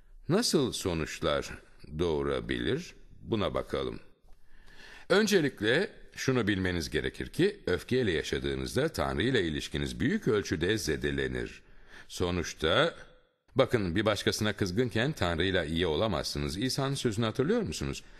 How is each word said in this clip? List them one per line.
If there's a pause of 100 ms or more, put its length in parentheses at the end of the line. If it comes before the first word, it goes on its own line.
(300)
nasıl
sonuçlar (500)
doğurabilir? (260)
Buna
bakalım. (1080)
Öncelikle (260)
şunu
bilmeniz
gerekir
ki
öfkeyle
yaşadığınızda
Tanrı
ile
ilişkiniz
büyük
ölçüde
zedelenir. (460)
Sonuçta, (600)
bakın,
bir
başkasına
kızgınken
Tanrı
ile
iyi
olamazsınız.
İsa'nın
sözünü
hatırlıyor
musunuz? (160)